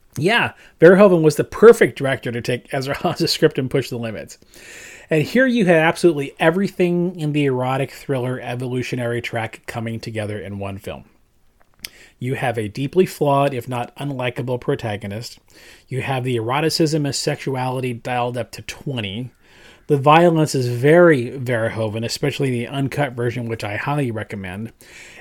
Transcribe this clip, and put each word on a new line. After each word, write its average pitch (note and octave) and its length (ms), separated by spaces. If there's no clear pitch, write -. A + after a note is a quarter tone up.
yeah, E3+ 380
Verhoeven F3+ 420
was D#3 140
the D3 80
perfect G#3+ 520
director C3 360
to A#2 100
take B2 320
Ezra C3+ 220
Haas's E3 340
script - 260
and C3 140
push - 180
the B2 100
limits. G#2+ 380
And D#3 120
here B3+ 240
you A#3 200
had F3 100
absolutely D#3+ 640
everything F3 800
in D3+ 120
the D3 120
erotic C3 480
thriller B2+ 500
evolutionary B2 800
track A2+ 440
coming A2+ 340
together G#2+ 380
in G2 200
one G2 200
film. D2 260
You B2+ 160
have A#2+ 240
a G#2+ 100
deeply C#3 380
flawed, C#3+ 480
if A#2+ 140
not B2 280
unlikable, B2+ 640
protagonist. G#2+ 800
You B2+ 160
have B2+ 220
the B2+ 120
eroticism D3 680
and C3+ 80
sexuality C3 800
dialed B2 440
up A2+ 160
to A2+ 100
twenty. A#2 680
The D3 100
violence D#3 580
is B2+ 140
very C#3 640
Verhoeven, A2+ 760
especially C3 460
the A#2+ 160
uncut C#3 480
version, A#2+ 340
which A2+ 160
I G#2 120
highly C#3+ 340
recommend. G#2 640